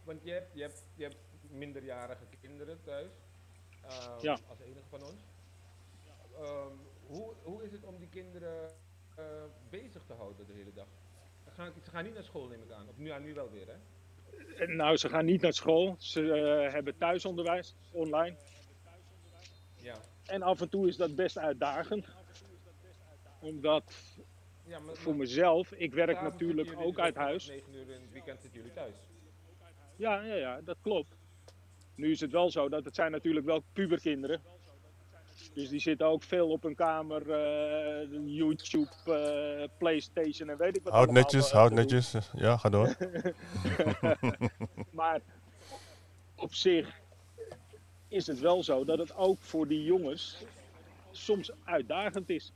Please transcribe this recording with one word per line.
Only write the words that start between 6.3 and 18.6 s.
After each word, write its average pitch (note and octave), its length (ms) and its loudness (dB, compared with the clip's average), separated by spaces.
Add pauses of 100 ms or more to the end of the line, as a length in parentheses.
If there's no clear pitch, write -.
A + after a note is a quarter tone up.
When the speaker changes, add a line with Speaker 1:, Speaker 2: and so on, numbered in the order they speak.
Speaker 1:
Ehm, C#3+ 340 -12 (360)
hoe, A3 260 -14 (100)
hoe G3+ 200 -14
is G#3 80 -14
het G3+ 120 -18
om F#3+ 140 -18
die F3+ 120 -18
kinderen, E3+ 600 -16 (440)
eh, D#3 100 -16 (440)
bezig G3 380 -18
te C3 60 -16
houden G2+ 340 -16
de G2+ 60 -20
hele G2+ 200 -18
dag? G2 140 -18 (560)
Ze - 80 -20
gaan, F3 200 -16 (120)
ze - 80 -20
gaan E3+ 120 -8
niet A3 100 -12
naar G#3+ 100 -16
school, C#3 240 -14
neem A#2 140 -16
ik A#2 100 -20
aan. G#2+ 180 -18
Of A2+ 80 -20
nu, D3 80 -14
ja, D3+ 120 -10
nu D3 160 -14
wel C#3 180 -10
weer, G2 160 -18
hè? A2+ 60 -18 (880)
Speaker 2:
Eh, E3+ 120 -4
nou, D#3+ 220 6
ze - 120 0
gaan D#3+ 160 2
niet E3+ 160 4
naar E3+ 120 4
school. F3 440 4
Ze, D#3+ 360 -2
eh, D3 400 2
hebben C#3 240 -6
thuisonderwijs, F3 800 -2 (160)
online. E3 440 -2 (1400)